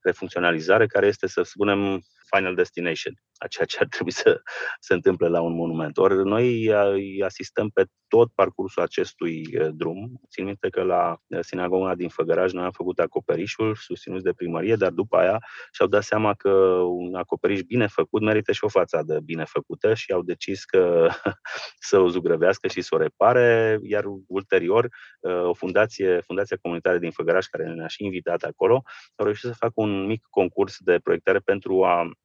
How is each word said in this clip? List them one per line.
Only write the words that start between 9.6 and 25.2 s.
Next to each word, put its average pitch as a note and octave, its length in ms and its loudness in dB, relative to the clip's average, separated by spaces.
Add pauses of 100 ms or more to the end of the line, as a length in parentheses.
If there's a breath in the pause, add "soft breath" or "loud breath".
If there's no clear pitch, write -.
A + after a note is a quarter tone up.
uh, D#2 120 2
drum. F2+ 480 -8 (100)
Țin - 140 -8
minte G2 240 -6
că F#2 140 -2
la, F2 340 0 (100)
uh, E2+ 140 -8
sinagoga F2+ 540 -2
din F2 140 -6
Făgăraș E2+ 440 0
noi F2+ 120 -6
am F2+ 60 -2
făcut F2+ 280 -6
acoperișul G2 760 -2
susținuți F#2 500 -10
de F2+ 80 0
primărie, F2 420 -2
dar G2 160 2
după F2 260 -2
aia F#2 220 4 (340 loud breath)
și-au - 160 2
dat G2+ 140 4
seama G#2+ 320 0
că G2 160 0 (320)
un F2+ 320 -2
acoperiș F#2+ 460 -2
bine G#2+ 260 0
făcut - 360 -2
merită G#2+ 300 0
și - 120 -2
o - 40 0
fațadă D#2+ 520 0
bine D#2+ 240 -8
făcută E2+ 500 -2
și - 180 -6
au F2+ 100 0
decis F2+ 420 -8
că F2 440 4
<laughs> - 800 -8
să G2+ 100 6
o F2+ 100 8
zugrăvească F2 600 0
și - 120 -6
să F2 140 -4
o D#2+ 40 2
repare, A2+ 840 4
iar G2+ 220 -2 (220)
ulterior, F#2+ 640 2 (320 loud breath)